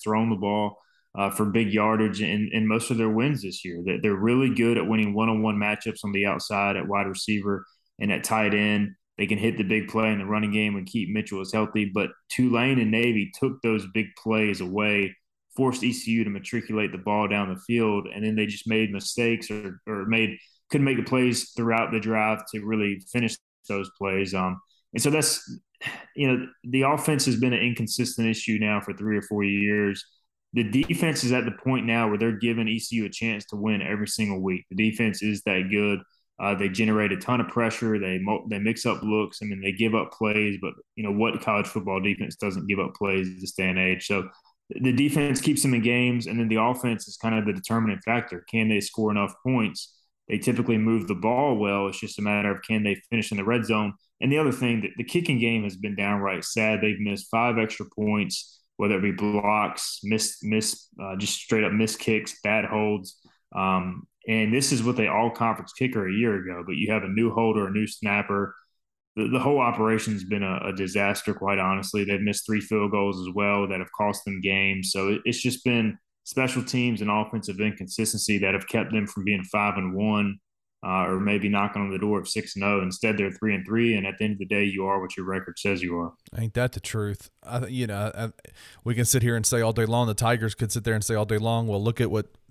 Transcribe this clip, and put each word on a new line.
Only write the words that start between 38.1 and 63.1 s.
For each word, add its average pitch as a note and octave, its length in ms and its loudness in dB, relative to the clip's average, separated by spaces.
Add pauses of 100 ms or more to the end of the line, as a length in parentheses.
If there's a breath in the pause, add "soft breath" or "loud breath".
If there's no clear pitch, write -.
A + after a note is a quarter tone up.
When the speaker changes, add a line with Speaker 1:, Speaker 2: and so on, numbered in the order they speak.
Speaker 1:
mo-, G2+ 300 -2
they G#2 100 -4
mix A2 260 0
up A2+ 160 0
looks. G#2+ 400 0
I G#2+ 40 -8
mean, G2 160 -6
they F#2+ 100 0
give A2 240 2
up - 160 0
plays, G#2+ 500 0
but, - 120 -6 (220)
you A2 80 -8
know, G2+ 80 -2
what G#2 300 0
college G#2 260 0
football F#2+ 320 -2
defense F#2+ 360 -2
doesn't G2 320 -4
give G2 120 0
up - 140 -2
plays F#2+ 480 -2
this F#2+ 120 -10
day F#2 160 0
and F#2 100 0
age? F#2 260 0
So F#2 240 -2 (400 soft breath)
the B2 240 0
defense C#3+ 480 2
keeps D3 220 2
them C3 100 2
in A#2 80 2
games, B2 460 2
and A2+ 120 -2
then A2+ 100 0
the A2 120 2
offense B2 460 0
is - 100 -16
kind A2+ 180 0
of G#2+ 100 2
the G#2 80 0
determining G#2 460 0
factor. A2 500 -2
Can A2 200 2
they G#2+ 100 4
score G#2+ 300 0
enough G2+ 240 0 (100)
points? A#2 520 0 (320 soft breath)
They A2+ 100 -2
typically A#2 400 2
move A2 300 2
the G#2 80 0
ball B2 420 2
well. G2+ 300 2
It's F#2+ 120 -6
just - 200 -10
a G#2 40 -4
matter G#2 280 0
of F#2+ 100 -4
can A2 220 0
they G2+ 260 0
finish A2 220 -2
in G#2+ 60 -2
the G2 60 -2
red A2+ 220 2
zone. G#2+ 280 0 (260)
And C3+ 120 2
the D3 80 4
other D3 140 2
thing, A#2 280 0
that G2 160 -6
the A#2 60 -6
kicking E3+ 340 0
game A2+ 260 2
has F#2+ 120 -4
been G2+ 200 -6
downright G2 500 0
sad. A2 360 2
They've G#2+ 180 0
missed G2+ 300 -4
five A2+ 280 2
extra A2 360 -2
points, G#2 680 -2 (160)
whether G2+ 200 2
it F#2 40 0
be G2+ 100 2
blocks, G#2 920 0
missed, G#2+ 420 -2
missed, G#2+ 460 -2 (120)
uh, F#2+ 160 -8
just G2+ 180 -2
straight G#2+ 300 0
up F#2 80 0
missed A2 260 0
kicks, G#2+ 420 -2
bad G#2 240 0
holds. G#2 540 -2 (340 soft breath)